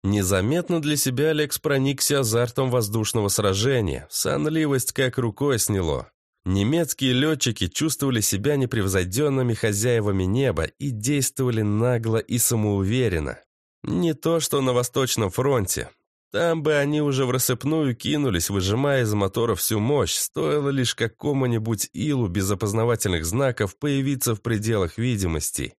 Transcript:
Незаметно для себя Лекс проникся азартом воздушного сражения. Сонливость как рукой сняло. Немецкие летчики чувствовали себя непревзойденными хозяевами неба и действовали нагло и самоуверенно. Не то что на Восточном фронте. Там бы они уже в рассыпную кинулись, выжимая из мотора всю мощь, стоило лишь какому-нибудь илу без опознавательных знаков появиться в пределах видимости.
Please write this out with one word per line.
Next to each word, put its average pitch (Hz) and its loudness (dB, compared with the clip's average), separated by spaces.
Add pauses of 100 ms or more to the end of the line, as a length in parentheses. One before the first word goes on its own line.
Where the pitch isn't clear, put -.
Незаметно 104 2
для 147 0
себя 139 0
Лекс 151 -2
проникся 139 0
азартом 120 0
воздушного 110 0
сражения. 101 0
Сонливость 151 0
как 131 0
рукой 123 0
сняло. 82 0 (340)
Немецкие 127 0
летчики 127 0
чувствовали 139 -2
себя 113 0
непревзойденными 120 0
хозяевами 104 0
неба 98 0
и 143 -6
действовали 123 -2
нагло 113 0
и 117 -2
самоуверенно. 104 0 (460)
Не 170 0
то 165 0
что 147 -2
на 131 2
Восточном 123 0
фронте. 123 0 (420)
Там 165 0
бы 151 2
они 147 2
уже 135 2
в 120 0
рассыпную 131 0
кинулись, 127 0
выжимая 117 0
из 107 0
мотора 104 0
всю 107 -2
мощь, 120 2
стоило 147 -2
лишь 131 0
какому-нибудь 117 -2
илу 127 0
без 95 -2
опознавательных 104 0
знаков 110 -2
появиться 139 -2
в 101 -8
пределах 107 0
видимости. 90 -2